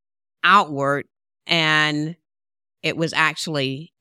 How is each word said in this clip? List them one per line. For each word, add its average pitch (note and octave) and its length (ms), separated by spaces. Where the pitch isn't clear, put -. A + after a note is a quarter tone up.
outward, D3 640
and D#3 680
it D#3+ 140
was D#3+ 160
actually D3 880